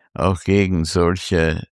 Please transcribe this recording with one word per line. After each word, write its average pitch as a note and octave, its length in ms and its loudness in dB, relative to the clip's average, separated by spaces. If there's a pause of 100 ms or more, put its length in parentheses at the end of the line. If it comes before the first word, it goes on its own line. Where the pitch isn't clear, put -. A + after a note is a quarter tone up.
(140)
auch F2 280 -2
gegen F#2 440 2
solche E2 760 0 (140)